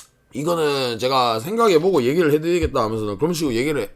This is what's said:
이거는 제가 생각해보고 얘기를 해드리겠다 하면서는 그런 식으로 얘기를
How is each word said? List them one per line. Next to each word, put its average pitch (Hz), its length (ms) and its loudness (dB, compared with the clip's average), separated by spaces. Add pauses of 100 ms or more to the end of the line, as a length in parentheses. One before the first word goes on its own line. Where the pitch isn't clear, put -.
(340)
이거는 143 680 -2
제가 123 400 0
생각해보고 180 640 2
얘기를 147 300 2
해드리겠다 156 480 0
하면서는 107 360 -4
그런 165 160 -2
식으로 147 220 -2
얘기를 135 400 -2